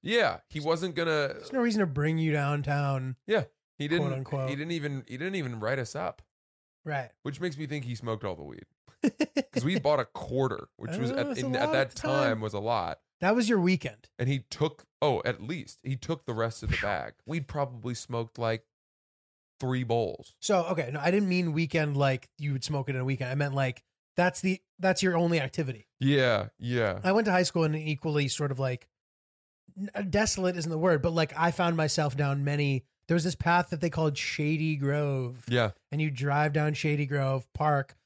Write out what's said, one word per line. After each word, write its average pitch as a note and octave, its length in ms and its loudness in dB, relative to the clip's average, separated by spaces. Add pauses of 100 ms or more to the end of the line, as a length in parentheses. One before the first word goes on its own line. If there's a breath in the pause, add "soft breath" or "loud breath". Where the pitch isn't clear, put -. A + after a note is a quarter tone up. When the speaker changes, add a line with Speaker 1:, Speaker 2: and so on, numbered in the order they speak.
Speaker 1:
Yeah, F#3 380 2 (100)
he D3+ 100 -6
wasn't D#3+ 360 0
gonna D#3 320 2
Speaker 2:
There's - 240 -10
no C4+ 100 0
reason A3 180 2
to G3 60 2
bring D3+ 320 0
you D#3+ 140 2
downtown. C#3+ 840 0 (100)
Speaker 1:
Yeah, G3 180 2 (340)
he C#3+ 100 -4
didn't, E3 200 2
Speaker 2:
Quote, C3+ 100 -2
unquote. C3+ 320 -4
Speaker 1:
he C#3 60 -4
didn't D#3 160 -4
even, C#3+ 360 -4
he B2 80 -10
didn't F#3 200 -6
even B2+ 220 -4
write A2+ 200 -2
us B2 180 -6
up. F3 240 -6 (640)
Speaker 2:
Right. C#3 240 -4 (140)
Speaker 1:
Which C#3+ 180 -8
makes F3 160 -4
me D3+ 100 -8
think C#3 200 -6
he B2 80 -4
smoked A2 280 -4
all G2 140 -4
the D#2+ 80 -14
weed. B1 220 -14 (360)
Speaker 2:
<laughs> - 480 0
Speaker 1:
'Cause B2 140 -4
we F3+ 140 2
bought D3 220 4
a A#2+ 40 0
quarter, - 720 -2
which E3+ 220 -6
was B3 120 0
Speaker 2:
Oh, C4+ 60 -2
Speaker 1:
at, C#4+ 120 0
Speaker 2:
that's B3 140 -4
a C4+ 40 -2
Speaker 1:
in, C4 80 -2
Speaker 2:
lot - 80 2
Speaker 1:
at D4+ 100 2
that C4+ 80 2
Speaker 2:
at - 120 0
the - 100 -12
time. C3+ 320 2
Speaker 1:
time A2 80 -4
was G#2+ 100 -4
a G#2 80 -4
lot. G2+ 400 -2 (200)
Speaker 2:
That F#3+ 140 4
was A#3 140 2
your A3+ 120 4
weekend. F3 480 0 (100)
Speaker 1:
And B2+ 100 0
he C#3 120 0 (100)
took, - 340 -2 (160)
oh, C#3 240 2
at - 180 -2
least, C#3 400 -10
he C3 140 -4
took D#3+ 300 -6
the B2 80 -4
rest A2+ 280 -2
of G#2 80 -2
the - 120 2
bag. E2+ 320 -4 (100)
We'd D3+ 240 -6
probably B2 460 -4
smoked, A#2 440 -8
like, A2+ 260 -2 (960)
three B2+ 240 -2
bowls. A2+ 560 -2
Speaker 2:
So, F#3 260 2
okay, D#3 260 -2
no, D3 80 -6
I D#3 100 2
didn't G3 180 2
mean F3+ 240 2
weekend D3+ 440 0
like C3+ 320 2 (100)
you D3 140 -2
would C3+ 120 -2
smoke C#3+ 240 -4
it C3+ 80 -2
in B2+ 40 -2
a B2+ 40 -2
weekend. C3 260 -2
I C3+ 40 -4
meant, C#3+ 200 0
like, C3+ 280 -2 (340)
that's F3+ 240 2
the, F#3 200 0 (180)
that's F#3 240 2
your F#3 140 4
only E3+ 240 4
activity. C3 460 -4 (140)
Speaker 1:
Yeah, B2 480 4 (100)
yeah. A2+ 440 0
Speaker 2:
I F#3 100 2
went A3 140 4
to G#3 60 2
high F3+ 120 6
school E3 200 2
in D#3 100 2
an D#3 60 -2
equally D3+ 480 0
sort C#3+ 220 -2
of, C3 80 -6
like, C3 300 -2 (920)
n-, G3+ 320 -6
desolate F#3+ 460 2
isn't E3 140 -4
the D#3+ 80 -2
word, D#3+ 240 4
but, E3+ 100 2
like, D#3+ 240 0
I E3+ 140 4
found E3+ 260 2
myself D3+ 400 2
down C#3 280 0
many, C#3+ 400 0 (240)
there E3 60 4
was E3+ 100 2
this E3+ 120 0
path F3 340 2
that D#3+ 100 -4
they E3+ 100 0
called D3+ 280 0
Shady D#3 580 0
Grove. C#3 720 -2
Speaker 1:
Yeah. A#2+ 220 4 (220)
Speaker 2:
And D3 80 -2
you D#3 100 0
drive C#3+ 420 0
down D3+ 220 2
Shady D3 320 0
Grove C3+ 480 0
Park D3 520 0